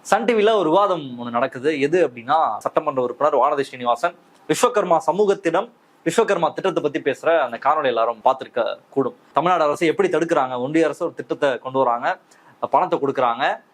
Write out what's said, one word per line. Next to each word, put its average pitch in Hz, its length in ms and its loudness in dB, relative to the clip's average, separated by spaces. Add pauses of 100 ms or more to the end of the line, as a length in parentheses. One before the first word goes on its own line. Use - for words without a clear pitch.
சன் 214 240 0
டி 240 100 2
வில 220 200 4
ஒரு 180 160 2
விவாதம் 165 500 0
ஒண்ணு 120 100 -8
நடக்குது. 131 500 -2
எது 151 280 2
அப்படின்னா, 123 480 -2
சட்டமன்ற 147 460 -2
உறுப்பினர் 139 340 0
வானதி 139 240 2
ஸ்ரீனிவாசன் 127 560 -2 (320)
விஸ்வகர்மா 180 580 2
சமூகத்திடம் 190 640 0 (340)
விஸ்வகர்மா 170 480 0
திட்டத்தை 165 300 -4
பத்தி 147 180 -2
பேசுற 147 400 0
அந்த 120 160 -4
காணொளி 143 300 0
எல்லாரும் 113 380 0
பார்த்திருக்க 120 540 -2 (120)
கூடும். 123 260 -2 (160)
தமிழ்நாடு 165 320 2
அரசு 147 220 0
எப்படி 160 220 0
தடுக்கிறாங்க, 156 520 0
ஒன்றிய 151 240 0
அரசு 151 200 -2
ஒரு 147 100 -6
திட்டத்தை 143 440 -4
கொண்டு 131 200 -6
வராங்க, 131 400 0 (520)
பணத்தை 165 280 0
கொடுக்குறாங்க 139 600 -2 (140)